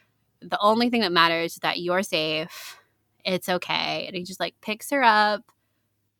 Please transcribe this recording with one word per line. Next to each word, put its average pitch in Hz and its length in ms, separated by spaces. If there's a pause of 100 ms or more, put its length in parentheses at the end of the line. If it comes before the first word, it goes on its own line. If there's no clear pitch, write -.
(420)
"The 175 200
only 226 280
thing 233 120
that 180 100
matters 165 440
is - 40
that 160 200
you're 175 240
safe. 156 760 (460)
It's 185 240
okay." 160 580
And - 100
he 180 60
just, 185 180
like, - 200
picks - 300
her 277 120
up 214 400 (760)